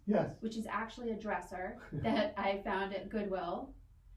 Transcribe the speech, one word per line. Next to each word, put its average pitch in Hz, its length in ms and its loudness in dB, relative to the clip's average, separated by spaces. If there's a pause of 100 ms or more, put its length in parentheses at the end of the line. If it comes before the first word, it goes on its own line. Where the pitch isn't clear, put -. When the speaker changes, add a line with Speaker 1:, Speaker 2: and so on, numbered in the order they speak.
Speaker 1:
Yes. 185 340 6
Speaker 2:
which 220 160 -2
is 214 100 -2
actually 226 440 -2
a 214 80 0
dresser - 680 -4
Speaker 1:
<laughs> - 60 -14
Speaker 2:
that 214 460 2
I 196 260 2
found 196 300 0
at 185 160 -4
Goodwill. 196 640 -2 (420)